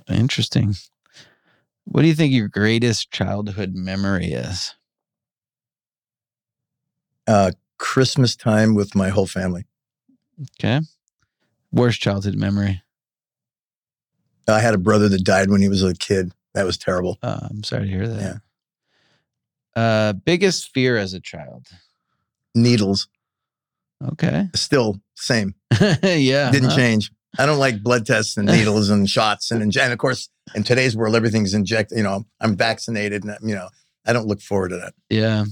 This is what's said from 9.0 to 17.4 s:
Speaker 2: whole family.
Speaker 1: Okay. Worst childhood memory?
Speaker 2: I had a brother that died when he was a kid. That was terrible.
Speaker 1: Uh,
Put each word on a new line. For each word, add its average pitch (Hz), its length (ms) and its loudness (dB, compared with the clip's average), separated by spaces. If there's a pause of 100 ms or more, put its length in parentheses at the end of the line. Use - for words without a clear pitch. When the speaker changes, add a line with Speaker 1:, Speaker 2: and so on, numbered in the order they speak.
Speaker 2:
whole 98 160 0
family. 92 400 -6 (960)
Speaker 1:
Okay. 123 220 0 (920)
Worst 120 300 2
childhood 101 340 -2
memory? 101 460 -2 (1700)
Speaker 2:
I 107 120 4
had 113 140 4
a 104 60 2
brother 104 300 4
that 95 140 2
died 98 260 4
when 98 120 4
he 98 80 2
was 98 140 0
a 92 100 2
kid. 92 400 -2 (200)
That 98 120 -2
was 90 120 -4
terrible. 90 460 -4
Speaker 1:
Uh, 107 260 -8